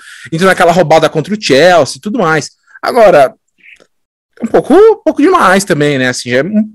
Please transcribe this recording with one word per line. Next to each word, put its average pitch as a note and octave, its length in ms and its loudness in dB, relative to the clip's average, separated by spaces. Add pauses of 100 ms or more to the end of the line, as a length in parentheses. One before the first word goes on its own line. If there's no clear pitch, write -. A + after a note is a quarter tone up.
(320)
entra E3 160 -2
naquela F3+ 260 2
roubada D#3+ 360 2
contra D#3+ 240 -6
o G#3+ 80 -8
Chelsea D3+ 560 2
e - 40 -20
tudo A3 180 -2
mais. D#3+ 320 -4 (300)
Agora, F#3+ 520 2 (1080)
é - 40 -8
um - 20 -12
pouco, - 260 0
um G#4 300 4
pouco - 180 -4
demais G#3+ 420 0
também, D3 340 -2
né, B2+ 120 -2
assim, B2 200 -10
já B2 100 0
é C#3 40 -2
um, G#3+ 320 -4